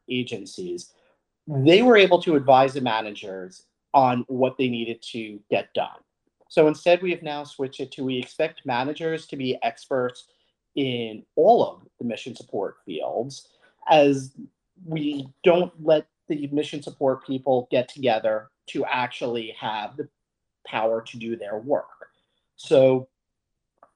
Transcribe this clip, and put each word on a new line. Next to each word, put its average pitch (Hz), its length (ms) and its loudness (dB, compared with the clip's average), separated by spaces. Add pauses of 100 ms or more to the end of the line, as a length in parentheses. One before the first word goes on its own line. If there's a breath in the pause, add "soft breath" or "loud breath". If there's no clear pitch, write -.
(100)
agencies. 98 800 -8 (540)
They 156 360 4
were 247 140 8
able 175 260 6
to 165 140 2
advise 135 360 6
the 143 80 -8
managers 104 840 -6 (280)
on 127 360 4
what 127 280 -2
they 131 120 0
needed 117 420 -6
to 107 300 -10 (100)
get 98 240 -4
done. - 240 -6 (500)
So 156 200 4
instead, 175 340 2
we 185 80 -2
have 170 120 -6
now 147 220 -8
switched 139 360 -10
it 131 120 -10
to, 139 120 -8
we 127 120 -4
expect 156 480 -6
managers 151 640 -6
to 156 100 -14
be 127 260 -4
experts 123 640 -4 (480)
in 120 480 -6 (100)
all 175 320 4
of - 160 -12 (160)
the 123 80 -8
mission 113 280 -10
support - 420 -10 (100)
fields, 82 640 -8 (420 soft breath)
as 143 420 4 (540)
we 147 420 -6 (160)
don't 175 280 4 (120)
let 156 220 2 (220)
the 147 200 -6
mission 143 340 -4
support 131 440 -4
people 131 440 -2
get 123 180 0
together 110 600 -2 (200)
to 139 180 -6
actually 120 760 -6
have 107 360 -8
the 143 120 -10 (580)
power 113 360 -2
to - 140 -18
do 113 200 -8
their 107 220 -10
work. - 500 -6 (480)
So 131 500 4 (880)